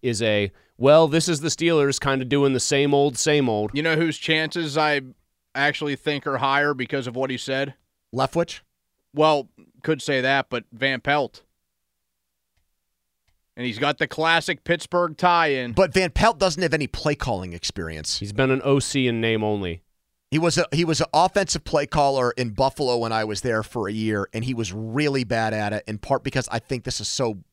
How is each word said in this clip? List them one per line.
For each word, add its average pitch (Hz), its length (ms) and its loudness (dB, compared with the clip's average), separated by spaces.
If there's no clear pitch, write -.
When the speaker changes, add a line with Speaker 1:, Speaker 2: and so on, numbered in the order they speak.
Speaker 1:
is 117 180 -2
a, 104 300 2
"Well, 151 300 8
this 156 200 0
is 156 140 -2
the 160 80 -4
Steelers 151 500 2
kinda 135 240 -2
doing 139 300 2
the 123 60 0
same 143 340 2
old, 139 240 2
same 147 320 2
old"? 107 240 -2
Speaker 2:
You 143 80 -4
know 160 140 0
whose 160 240 -2
chances 156 580 -2
I 151 240 2
actually 143 400 -2
think 143 320 -4
are 139 100 -2
higher 139 380 2
because 127 320 -4
of 120 80 -8
what 131 160 -2
he 123 60 -4
said? 135 360 -4
Speaker 3:
Leftwich? 143 460 -2
Speaker 2:
Well, 147 380 2
could 156 220 -2
say 135 180 0
that, 135 300 0
but 120 200 -4
Van 127 300 -2
Pelt. 143 400 -2
And 123 80 -6
he's 110 140 -4
got 143 180 0
the 156 100 0
classic 160 560 0
Pittsburgh 175 540 -2
tie-in. 151 560 2
Speaker 3:
But 180 200 2
Van 185 180 2
Pelt 214 280 4
doesn't 180 240 0
have 156 100 0
any 151 140 0
play - 280 -2
calling 92 360 -4
experience. 80 680 -8
Speaker 1:
He's 101 120 -8
been 131 200 2
an 131 120 2
O 139 160 4
C 131 260 0
in 117 140 0
name 113 240 0
only. 98 380 -2
Speaker 3:
He 151 80 0
was 170 180 2
a, 175 140 2
he 165 140 0
was 160 160 0
an 156 120 0
offensive 185 520 2
play 151 200 0
caller 139 520 2
in 120 140 -2
Buffalo 131 480 0
when 113 120 -2
I 110 140 0
was 104 160 -4
there 110 220 0
for 107 260 -4
a - 20 -4
year, 107 400 -2
and 117 140 -6
he 131 80 -4
was 113 180 -4
really 123 540 -2
bad 110 280 -2
at 104 200 -4
it, 104 140 -6
in 107 100 -6
part - 260 -2
because 131 280 -4
I 117 80 -4
think 120 260 -8
this 127 160 -6
is 104 80 -6
so 113 300 -4